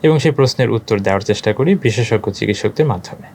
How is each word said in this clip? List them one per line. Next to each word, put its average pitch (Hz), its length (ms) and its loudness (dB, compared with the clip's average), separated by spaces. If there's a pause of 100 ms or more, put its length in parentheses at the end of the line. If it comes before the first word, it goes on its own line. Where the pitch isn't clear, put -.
এবং 156 160 4
সেই 156 120 2
প্রশ্নের 127 400 2
উত্তর 110 280 0
দেওয়ার 98 220 0
চেষ্টা 104 320 -2
করি 147 220 2
বিশেষজ্ঞ 113 560 0
চিকিৎসকদের 104 560 -2
মাধ্যমে। - 480 -8